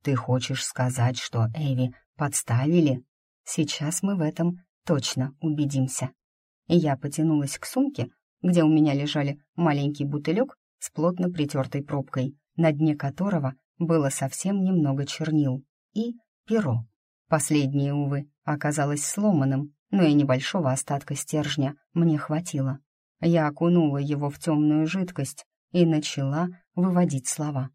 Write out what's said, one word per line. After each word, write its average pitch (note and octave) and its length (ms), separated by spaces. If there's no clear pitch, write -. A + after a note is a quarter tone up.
«Ты C#3 120
хочешь B2+ 500
сказать, B2+ 520
что A2+ 360
Эви B2+ 400
подставили?» C#3+ 880
«Сейчас D3+ 580
мы G3 140
в F3+ 60
этом E3+ 420
точно C3 560
убедимся». C#3 720
И F3 80
я D3+ 200
потянулась D3 640
к - 60
сумке, C4 420
где F3 220
у D#3 60
меня D#3 240
лежали C#3+ 460
маленький C#3+ 500
бутылек D#3 500
с - 100
плотно F3+ 400
притертой C#3+ 540
пробкой, C3+ 520
на E3 160
дне D3+ 240
которого D3 600
было D#3+ 320
совсем F#3+ 540
немного D3 420
чернил, D3 580
и A#3 220
перо. D#3 380
Последнее, C#3+ 680
увы, C#3+ 360
оказалось D3 640
сломанным, C#3+ 680
но G3 120
и D3+ 100
небольшого C3+ 580
остатка C#3 440
стержня C#3+ 600
мне E3 240
хватило. D3 600
Я E3 280
окунула D#3 500
его C#3+ 320
в C#3+ 100
темную D3+ 480
жидкость F3 580
и F3 140
начала D3+ 600
выводить F3 520
слова. C#3+ 460